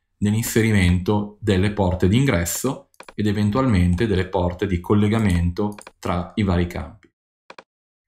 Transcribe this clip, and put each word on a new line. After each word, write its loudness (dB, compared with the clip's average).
nell'inserimento 2
delle 2
porte 0
d'ingresso 0
ed -2
eventualmente 2
delle 0
porte -2
di -2
collegamento 0
tra -4
i -2
vari 0
campi. -12